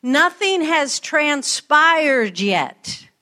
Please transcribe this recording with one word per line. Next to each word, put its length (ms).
Nothing 580
has 400
transpired 1400
yet. 680